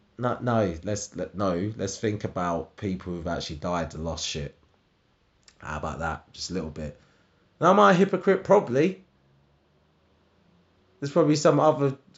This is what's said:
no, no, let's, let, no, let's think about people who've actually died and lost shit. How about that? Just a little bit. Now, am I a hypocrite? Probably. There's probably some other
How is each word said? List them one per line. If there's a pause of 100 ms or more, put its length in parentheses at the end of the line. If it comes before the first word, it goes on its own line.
(180)
no,
no, (100)
let's,
let,
no,
let's
think
about
people
who've
actually
died
and
lost
shit. (1040)
How
about
that?
Just
a
little
bit. (580)
Now,
am
I
a
hypocrite?
Probably. (2000)
There's
probably
some
other (220)